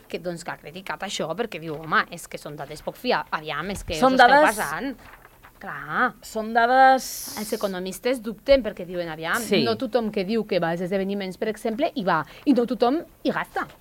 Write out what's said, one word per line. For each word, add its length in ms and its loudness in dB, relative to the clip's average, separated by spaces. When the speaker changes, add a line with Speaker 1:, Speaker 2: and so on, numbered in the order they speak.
Speaker 1:
que, 160 -8
doncs, 240 -8
que 80 -8
ha 60 -18
criticat 420 -12
això 320 -6
perquè 240 -6
diu, 160 -8
«Home, 300 0
és 160 -14
que 80 -12
són 160 -14
dades 300 -12
poc 100 -8
fia-, 300 -2
aviam, 400 -6
és 80 -10
que 160 -6
Speaker 2:
Són 160 4
Speaker 1:
us 60 8
esteu 100 10
Speaker 2:
dades 240 6
Speaker 1:
passant.» 380 -6
Clar. 640 -4
Speaker 2:
Són 340 -6
dades 480 6
Speaker 1:
Els 160 -8
economistes 720 -4
dubten 400 2
perquè 240 -8
diuen, 240 -6
«Aviam, 320 -2
Speaker 2:
Sí. 220 2
Speaker 1:
no 100 2
tothom 340 -2
que 140 -2
diu 240 0
que 160 0
va 80 0
als 140 -4
esdeveniments, 520 -2
per 140 -4
exemple, 440 -2
hi 120 -4
va, 140 2
i 100 6
no 100 4
tothom 360 2
hi 120 0
gasta, 300 -6